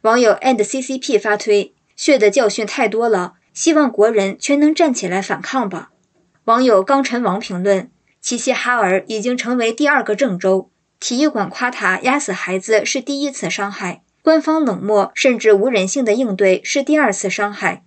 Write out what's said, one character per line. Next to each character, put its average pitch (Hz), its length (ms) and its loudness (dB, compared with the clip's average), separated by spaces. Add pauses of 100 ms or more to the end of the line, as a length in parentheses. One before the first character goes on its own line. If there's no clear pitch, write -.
网 226 200 2
友 226 120 4
and 254 320 2
C 269 180 -6
C 262 160 -8
P 262 180 -2
发 208 200 0
推， 208 360 0 (220)
血 269 240 2
的 208 100 6
教 220 200 2
训 214 180 -4
太 233 220 -2
多 220 200 -2
了， 180 260 -2 (200)
希 - 180 0
望 294 180 2
国 214 200 4
人 196 260 0
全 285 220 0
能 302 160 4
站 311 180 2
起 233 140 -6
来 185 160 -2
反 190 180 -6
抗 233 280 -4
吧。 180 220 -10 (560)
网 233 180 2
友 214 180 4
刚 277 200 2
辰 247 200 -4
王 202 180 -2
评 196 200 -8
论， 190 300 0 (300)
齐 - 180 -6
齐 254 140 -2
哈 247 240 -2
尔 220 320 2
已 220 120 -6
经 247 160 -2
成 247 200 -4
为 226 160 0
第 285 160 0
二 269 160 2
个 214 100 -2
郑 202 240 -2
州， 190 320 0 (300)
体 247 200 -4
育 302 60 2
馆 208 240 -2
垮 247 220 -4
塌 190 300 -2
压 277 180 0
死 - 100 -8
孩 185 260 -4
子 208 280 0
是 254 160 -4
第 277 200 -6
一 285 100 -4
次 214 200 -6
伤 202 200 -6
害， 190 320 -10 (200)
官 320 180 4
方 311 240 0
冷 214 180 -2
漠 202 320 2
甚 247 240 2
至 220 160 4
无 196 140 2
人 196 200 0
性 269 160 -2
的 214 100 2
应 226 220 -2
对 190 280 2
是 - 180 -2
第 302 160 2
二 254 140 2
次 190 180 -6
伤 208 220 -4
害 196 340 -6